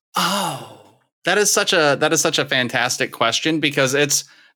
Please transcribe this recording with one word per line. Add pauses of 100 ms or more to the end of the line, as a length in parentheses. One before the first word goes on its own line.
(160)
Oh, (540)
that
is
such
a,
that
is
such
a
fantastic
question
because
it's, (320)